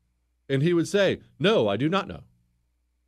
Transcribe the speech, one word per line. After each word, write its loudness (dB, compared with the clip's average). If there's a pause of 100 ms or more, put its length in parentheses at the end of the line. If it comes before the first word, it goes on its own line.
(500)
and 0
he 2
would 0
say, 0 (180)
"No, 2
I -2
do -2
not -2
know." -16 (840)